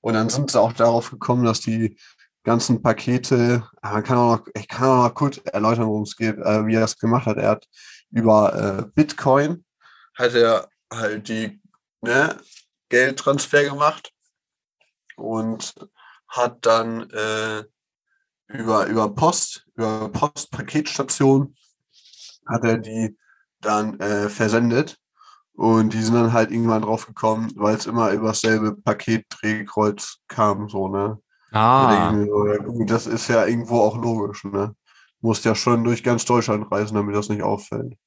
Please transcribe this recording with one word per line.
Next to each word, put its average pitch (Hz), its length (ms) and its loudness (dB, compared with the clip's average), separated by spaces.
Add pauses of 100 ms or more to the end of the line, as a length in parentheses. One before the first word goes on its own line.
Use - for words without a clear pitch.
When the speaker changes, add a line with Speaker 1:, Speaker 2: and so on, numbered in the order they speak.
Speaker 1:
Und 113 140 -2
dann 110 140 0
sind 139 220 -2
sie 123 100 2
auch 117 120 2
darauf 117 380 2
gekommen, 123 340 0
dass 113 160 2
die 113 380 -2 (460)
ganzen 117 380 2
Pakete, 120 840 0 (140)
ah, 104 120 -8
man 107 100 -2
kann 127 120 0
auch 120 220 4
noch, - 160 -12
ich 104 140 -10
kann 127 200 0
auch 123 200 6
noch 120 60 -4
kurz 143 240 -2
erläutern, 113 500 0
worum 107 160 -2
es - 120 -14
geht, 110 220 -4
äh, 107 280 0
wie 113 100 2
er 110 60 4
das - 160 -2
gemacht 117 280 0
hat. 107 100 0
Er 104 140 0
hat - 160 -2 (440)
über, 107 440 4
äh, 101 400 -4
Bitcoin, 151 720 2 (500)
hat 120 200 -2
er 113 340 2 (240)
halt 107 360 -6
die, 110 320 -8 (400)
ne, 139 360 0 (520)
Geldtransfer 139 760 2
gemacht 143 480 -2 (1040)
und 113 580 -6 (540)
hat 123 380 -4
dann, 113 440 0
äh, 110 540 -4 (840)
über, 110 380 0
über 107 280 0
Post, - 600 0
über 110 360 -4
Postpaketstation 139 1400 0 (920)
hat 117 180 -4
er 113 140 2
die 110 380 -6 (440)
dann, 107 400 -2
äh, 104 280 -2
versendet. 117 680 0 (540)
Und 110 400 2
die 110 100 -2
sind 113 120 2
dann 117 180 4
halt 117 200 2
irgendwann 113 300 0
drauf 110 240 -4
gekommen, 110 500 -4
weil 107 200 0
es 107 100 -8
immer 110 260 0
über 107 160 -2
dasselbe 110 480 0
Paketdrehkreuz 107 1400 -4 (100)
kam, 104 400 -2
so, 98 200 -6
ne? 101 320 -4 (320)
Speaker 2:
Ah. 113 280 4
Speaker 1:
Da 131 60 4
denke 101 200 4
ich 98 60 0
mir 104 140 2
so, 104 200 0
ja 104 120 0
gut, 113 320 -4
das 113 180 0
ist 113 200 -4
ja 113 160 4
irgendwo 117 360 0
auch 107 160 2
logisch, 110 480 -4
ne? 101 320 -4 (440)
Musst 110 240 0
ja 110 120 4
schon 117 260 2
durch 117 220 -2
ganz 117 200 0
Deutschland 110 460 0
reisen, 104 240 -2
damit 104 220 -2
das 104 120 -4
nicht 104 140 -4
auffällt. 113 520 -6 (120)